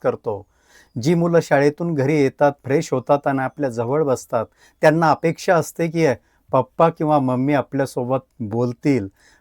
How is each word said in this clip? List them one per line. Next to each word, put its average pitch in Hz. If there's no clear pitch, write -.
करतो. 113
जी 156
मुलं 170
शाळेतून 147
घरी 143
येतात, 139
फ्रेश 147
होतात 135
आणि 139
आपल्या 135
जवळ 120
बसतात, 120
त्यांना 156
अपेक्षा 165
असते 165
की 165
पप्पा 139
किंवा 151
मम्मी 131
आपल्यासोबत 135
बोलतील. 120